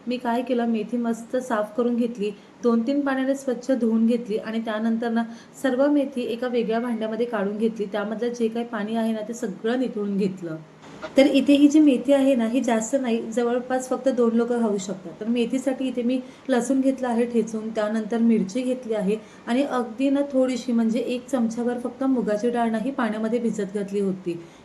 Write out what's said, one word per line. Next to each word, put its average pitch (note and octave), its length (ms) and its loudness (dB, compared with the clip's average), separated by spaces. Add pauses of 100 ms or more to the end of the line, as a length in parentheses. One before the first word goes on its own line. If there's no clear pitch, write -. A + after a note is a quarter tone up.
मी B3 100 -2
काय A#3+ 240 -2
केलं, A#3+ 240 0
मेथी A3+ 320 -2
मस्त A#3 400 -4
साफ A3+ 400 -4
करून A#3+ 180 0
घेतली, A3+ 360 -2 (320)
दोन A#3 240 4
तीन C#4+ 140 0
पाण्याने C4+ 340 0
स्वच्छ B3 360 -4
धुवून A3+ 360 2
घेतली A3 300 0
आणि A3 220 -6
त्यानंतर A3+ 500 -2
ना A3+ 140 0 (400)
सर्व C4 240 2
मेथी C#4 340 0
एका A#3+ 260 -4
वेगळ्या A3+ 320 0
भांड्यामध्ये A3+ 460 -2
काढून G#3 320 -2
घेतली. A3 280 -2
त्यामधलं G#3+ 480 -4
जे A3+ 140 0
काही A#3 180 -4
पाणी A3 300 -6
आहे A3+ 160 0
ना, G#3+ 160 -4
ते A#3 60 -8
सगळं A3+ 460 -4
निथळून G#3 380 -2
घेतलं. F3 380 -4 (640)
तर C4+ 80 10
इथे C#4 280 4
ही C#4+ 140 8
जी D4 120 8
मेथी C#4 340 6
आहे C4+ 220 4
ना, A3+ 100 0
ही A#3 140 0
जास्त A3+ 420 0
नाही, A#3 200 0 (100)
जवळपास B3 580 -2
फक्त C4 200 0
दोन A#3 260 2
लोकं A#3 260 2
खाऊ G#3 160 2
शकतात. F#3 420 -8
तर G#3+ 80 -8
मेथीसाठी B3+ 600 0
इथे A#3+ 140 -4
मी B3+ 180 2 (300)
लसूण C4 320 2
घेतला C4 260 0
आहे A#3 180 2
ठेचून, A3 440 -2
त्यानंतर G#3+ 480 -2
मिरची A3+ 440 2
घेतली B3 320 -2
आहे G#3+ 220 0 (320)
आणि B3 160 2
अगदी B3+ 460 -2
ना C#4 120 2 (120)
थोडीशी, B3+ 380 0
म्हणजे A3+ 280 2
एक B3 280 -4
चमचाभर A#3+ 560 0
फक्त B3 200 -6
मुगाची A3+ 460 0
डाळ A#3 200 0
नाही A3 220 -2
पाण्यामध्ये A3 480 -2
भिजत G3+ 360 -2
घातली G3 240 -4
होती. F#3 400 -2 (260)